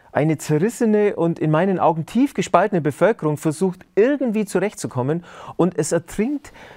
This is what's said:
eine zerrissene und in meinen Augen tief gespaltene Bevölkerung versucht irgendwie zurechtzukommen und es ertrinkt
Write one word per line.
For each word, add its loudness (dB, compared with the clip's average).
eine 0
zerrissene 0
und 0
in 0
meinen 2
Augen 0
tief 0
gespaltene 2
Bevölkerung 0
versucht -2
irgendwie 2
zurechtzukommen -4
und 0
es -2
ertrinkt -4